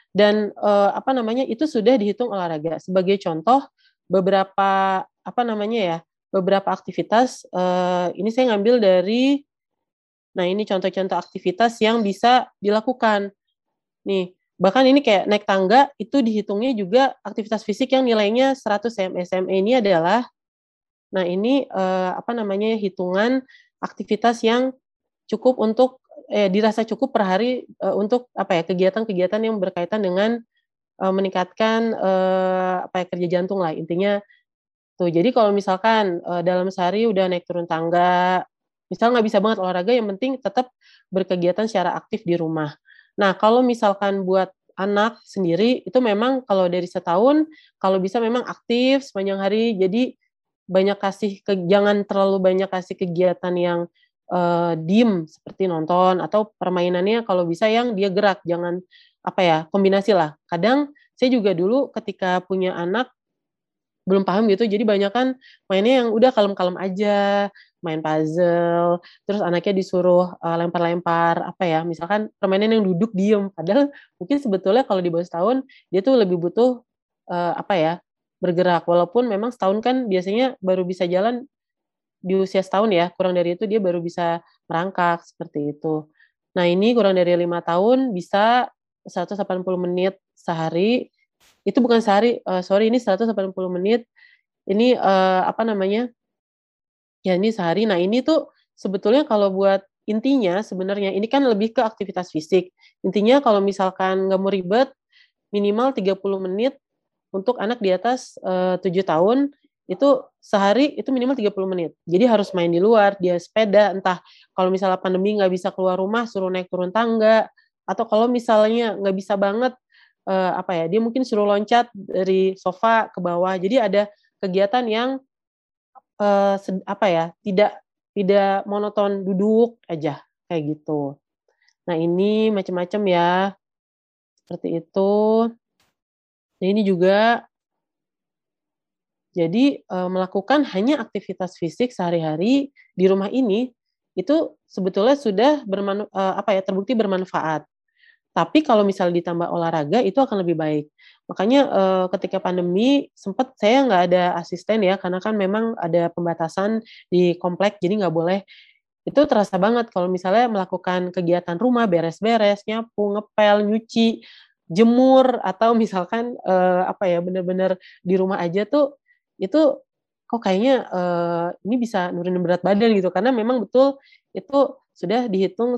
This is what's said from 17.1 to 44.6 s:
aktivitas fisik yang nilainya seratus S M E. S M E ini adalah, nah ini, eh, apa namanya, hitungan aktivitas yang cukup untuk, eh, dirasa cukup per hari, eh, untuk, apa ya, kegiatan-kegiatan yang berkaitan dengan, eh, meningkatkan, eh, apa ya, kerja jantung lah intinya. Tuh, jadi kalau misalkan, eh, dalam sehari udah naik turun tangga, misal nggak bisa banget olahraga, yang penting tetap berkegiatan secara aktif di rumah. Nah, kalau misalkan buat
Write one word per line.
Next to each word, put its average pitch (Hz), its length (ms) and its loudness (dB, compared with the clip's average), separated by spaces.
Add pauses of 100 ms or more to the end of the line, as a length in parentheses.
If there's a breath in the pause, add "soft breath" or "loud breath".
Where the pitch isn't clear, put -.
aktivitas 208 400 -8
fisik 254 240 -4
yang 262 160 2
nilainya 233 480 2
seratus 226 400 -4
S 185 160 -4
M - 80 -8
E. 180 80 -6
S - 80 -8
M 185 160 -2
E 190 80 0
ini 208 160 0
adalah, 202 480 2 (880)
nah 185 160 -2
ini, 214 400 0
eh, 185 480 -2
apa - 160 -10
namanya, 220 480 -2
hitungan 202 640 -2 (380 soft breath)
aktivitas 226 640 -2
yang 254 320 0 (480)
cukup 254 320 0
untuk, 226 480 0 (240)
eh, 208 240 2
dirasa 214 320 2
cukup 226 320 -4
per 214 80 2
hari, 220 400 -2
eh, - 320 -4
untuk, 214 400 -2
apa 190 240 0
ya, - 80 -4
kegiatan-kegiatan 190 720 0
yang 220 160 -2
berkaitan 185 480 -4
dengan, 196 320 0 (640)
eh, 190 160 0
meningkatkan, 220 800 -2
eh, 185 880 0
apa - 160 -8
ya, 180 80 -6
kerja 175 320 -2
jantung 190 240 -4
lah 160 80 -4
intinya. 175 480 -2 (800 soft breath)
Tuh, 180 80 0
jadi 170 240 2
kalau 208 240 2
misalkan, 196 640 0
eh, 175 240 -6
dalam 180 240 0
sehari 190 400 -2
udah 190 240 0
naik 175 160 -6
turun 175 160 0
tangga, 175 800 2 (480)
misal 233 240 2
nggak 226 80 2
bisa 214 160 2
banget 202 240 0
olahraga, 185 320 0
yang 214 160 -2
penting 262 240 -4
tetap - 320 -4 (400 soft breath)
berkegiatan 180 560 -2
secara 185 320 -2
aktif - 320 -8
di 170 80 0
rumah. 160 400 -4 (400 soft breath)
Nah, 196 160 2
kalau 226 320 2
misalkan 202 640 0
buat 185 240 0 (240)